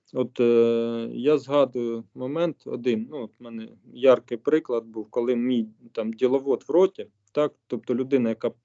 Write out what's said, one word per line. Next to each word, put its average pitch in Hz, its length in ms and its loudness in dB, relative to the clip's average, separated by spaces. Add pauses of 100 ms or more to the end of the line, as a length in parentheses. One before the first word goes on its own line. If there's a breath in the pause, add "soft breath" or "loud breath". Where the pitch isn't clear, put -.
(140)
от, 123 260 -4
е, 117 760 2
я 131 240 2
згадую 127 680 0 (120)
момент 147 500 -4
один, 120 460 -2
ну, 147 120 -10
от 110 160 -14
в - 40 -20
мене 113 240 -12 (260)
яркий 123 440 4
приклад 131 480 -2
був, 110 240 -10
коли 123 260 -2
мій 120 320 -2 (240)
там 113 220 -6
діловод 131 540 0
в - 40 -8
роті, 175 360 2 (240)
так, 147 220 -2 (140)
тобто 120 280 -4
людина, 127 340 0
яка, 110 220 -4 (140)